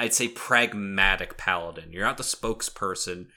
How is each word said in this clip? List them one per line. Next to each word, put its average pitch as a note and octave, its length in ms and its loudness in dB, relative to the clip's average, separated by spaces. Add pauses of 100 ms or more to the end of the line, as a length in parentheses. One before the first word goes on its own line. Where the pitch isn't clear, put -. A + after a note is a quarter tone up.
I'd A#2 140 0
say, B2 120 2
pragmatic G2 1120 2
paladin. E2+ 560 -2
You're F#2+ 120 -4
not C3 120 0
the B2+ 80 -6
spokesperson, F#2 1120 -4